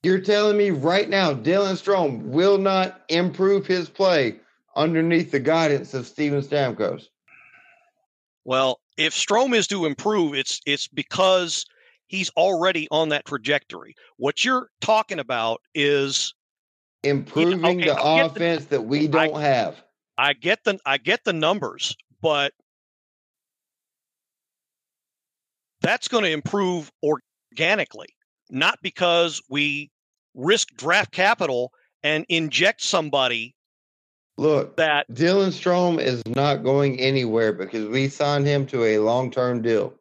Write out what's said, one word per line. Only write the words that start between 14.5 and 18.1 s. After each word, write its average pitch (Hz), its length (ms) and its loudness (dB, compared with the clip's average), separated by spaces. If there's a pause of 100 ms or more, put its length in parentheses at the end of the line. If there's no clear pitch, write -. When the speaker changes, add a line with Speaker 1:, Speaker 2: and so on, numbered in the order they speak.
Speaker 2:
talking 214 380 0
about 117 420 -4 (120)
is 143 600 0 (680)
Speaker 1:
Improving 160 640 0
Speaker 2:
okay, 180 220 2
Speaker 1:
the 143 140 2
Speaker 2:
I 160 220 4